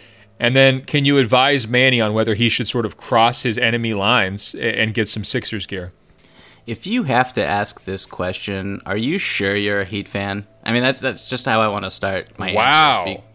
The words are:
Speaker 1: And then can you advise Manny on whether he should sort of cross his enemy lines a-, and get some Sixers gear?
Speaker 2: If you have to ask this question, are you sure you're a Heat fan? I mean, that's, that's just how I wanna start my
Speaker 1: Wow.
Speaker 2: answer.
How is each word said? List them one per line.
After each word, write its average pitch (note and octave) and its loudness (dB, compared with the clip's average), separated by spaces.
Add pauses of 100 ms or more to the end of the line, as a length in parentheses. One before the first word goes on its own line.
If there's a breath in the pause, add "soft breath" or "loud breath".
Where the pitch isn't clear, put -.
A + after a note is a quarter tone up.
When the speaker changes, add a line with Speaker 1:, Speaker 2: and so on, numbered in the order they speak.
(380 loud breath)
Speaker 1:
And B2 2
then C3+ 4
can C#3+ 0
you C#3+ 4
advise B2+ 4
Manny B2 4
on G#2+ 0
whether A2 2
he A#2 2
should - -2
sort A#2 -2
of G2+ -8
cross A#2 2
his A2+ -2
enemy A#2 0
lines G2 0
a-, A#2 -2
and A2+ 0
get A2 -2
some G#2 -6
Sixers A2 -4
gear? F#2 -8 (760 soft breath)
Speaker 2:
If - -10
you A3+ 0
have B2+ 0
to G2+ 0
ask G2+ -4
this F#2 -6
question, F#2+ -6
are G2 -4
you C3+ -2
sure G2+ -2
you're G2+ 0
a - -4
Heat G2+ -8
fan? G2+ -6 (180)
I A2 -2
mean, A#2+ 2
that's, C3 0
that's B2+ -6
just B2+ -4
how A2+ 2
I A2 2
wanna G2 -4
start F#2+ -6
my F#2 -4
Speaker 1:
Wow. C3 4
Speaker 2:
answer. G2 -8 (120)